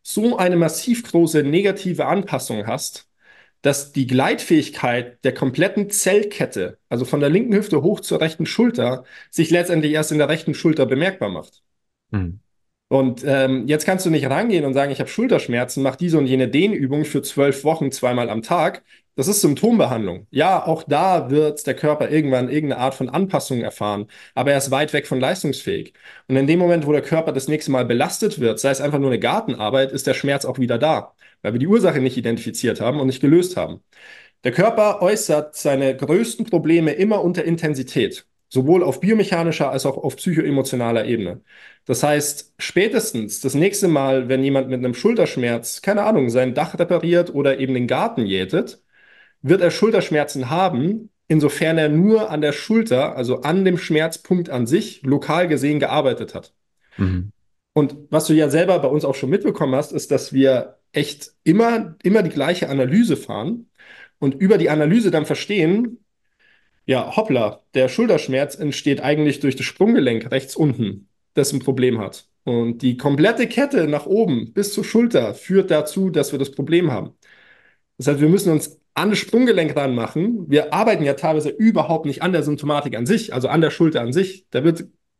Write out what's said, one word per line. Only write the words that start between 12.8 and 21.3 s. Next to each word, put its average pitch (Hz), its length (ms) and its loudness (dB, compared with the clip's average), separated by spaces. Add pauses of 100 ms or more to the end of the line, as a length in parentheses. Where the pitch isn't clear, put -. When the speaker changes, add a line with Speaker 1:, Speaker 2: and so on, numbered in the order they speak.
Speaker 1:
Und, 131 380 0
ähm, 135 400 0
jetzt 147 180 0
kannst 185 220 -2
du 170 40 2
nicht 131 200 0
rangehen 175 340 0
und 135 100 -2
sagen, 139 180 0
„Ich 131 80 -8
hab 135 80 -4
Schulterschmerzen, 135 720 -2
mach 135 140 -2
diese 170 220 0
und 139 80 2
jene 131 220 2
Dehnübung 147 560 0
für 147 180 -4
zwölf 139 420 0
Wochen 151 260 0
zweimal 123 400 -2
am 110 120 -6
Tag.“ 170 420 -2 (320)
Das 131 120 -2
ist 208 120 0
Symptombehandlung. 127 920 0
Ja, 175 340 0
auch 160 200 -2
da 151 460 0